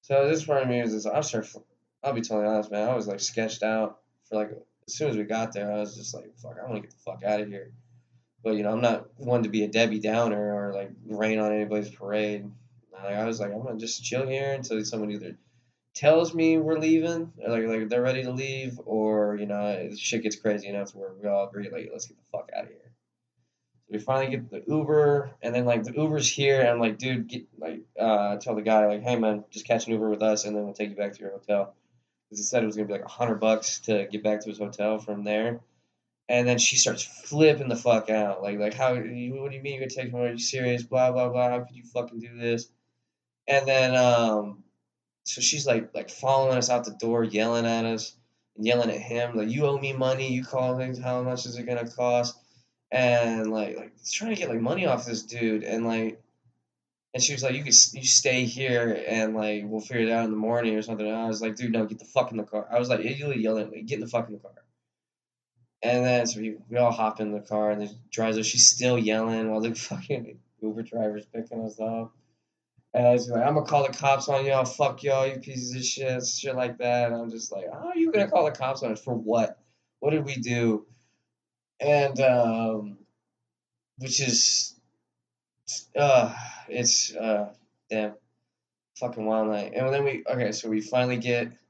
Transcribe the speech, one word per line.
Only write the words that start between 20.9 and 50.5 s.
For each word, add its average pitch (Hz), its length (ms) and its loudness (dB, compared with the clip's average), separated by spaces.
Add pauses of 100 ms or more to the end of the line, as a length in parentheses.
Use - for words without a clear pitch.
where 95 260 -12
we 104 80 -6
all 98 200 0
agree, 98 240 -10
like, - 200 -10
let's - 140 -10
get - 120 -20
the - 140 -20
fuck - 240 -10
outta - 120 -6
here." - 240 -20 (960)
So - 60 -10
we 107 60 -4
finally 131 360 -2
get 120 140 -8
the - 180 -12
Uber, 147 600 4 (140)
and 117 100 -2
then, 123 120 2
like, 120 180 2
the 113 100 -8
Uber's 151 340 0
here, 139 320 4
and 123 100 6
I'm 120 100 2
like, 110 180 0
"Dude, 123 300 -4
get," - 180 -12 (140)
like, 80 220 -10 (180)
uh, 104 340 4
I 104 40 -4
tell 113 180 -4
the 107 80 -4
guy, 107 240 6
like, 104 160 2
"Hey, 123 120 2
man, 107 360 0
just - 160 -16
catch 113 180 2
an 113 80 -2
Uber 110 160 0
with 107 140 0
us, 107 200 2
and 104 120 -4
then 104 100 -2
we'll 101 80 -8
take 104 160 -6
you 98 60 -12
back 101 180 -4
to - 60 -20
your 98 120 -10
hotel." 98 440 -2 (520)
'Cause 104 120 -12
he 101 40 -6
said 120 200 0
it - 20 0
was 107 100 -4
gonna 104 120 -2
be, 101 60 -4
like, 98 120 -6
a - 20 -14
hundred 113 320 -2
bucks 110 420 0
to 101 260 0
get 104 160 -8
back 107 180 2
to 110 80 -10
his 101 80 -10
hotel 104 400 -2
from 104 260 -8
there. 110 380 -2 (680)
And 123 200 2
then 123 100 4
she 123 200 2
starts - 260 2
flipping 147 640 2
the 117 60 0
fuck 113 340 2
out. 104 320 0
Like, 101 160 -4
like, 104 160 0
"How, 127 200 2
you, 123 420 -6
what 139 160 -8
do 135 60 -12
you 135 40 -12
mean 139 140 -6
you're 131 120 -6
gonna 131 40 -10
take 127 200 -6
him? 123 40 -8
Are 123 160 -2
you 117 80 -8
serious? 123 420 -2
Blah, 127 300 2
blah, 123 180 0
blah. 123 200 2
How 123 100 0
could 123 160 -12
you 123 80 -20
fucking 120 360 -6
do 117 160 -14
this?" 117 320 -2 (800)
And 135 200 4
then, 131 280 4
um, 113 680 4 (600)
so - 160 -6
she's, 139 260 0
like, 117 260 0
like, - 160 -8
following 135 480 2
us 120 140 0
out 120 140 2
the 107 60 -8
door, 117 320 0
yelling 113 440 2
at 113 180 0
us, 113 300 -4 (420)
and 107 80 -4
yelling 120 240 4
at - 100 -4
him, 120 360 -4
like, 110 140 0
"You 147 180 2
owe 143 100 2
me 135 160 -4
money. 131 400 0
You 127 100 -2
call 127 320 0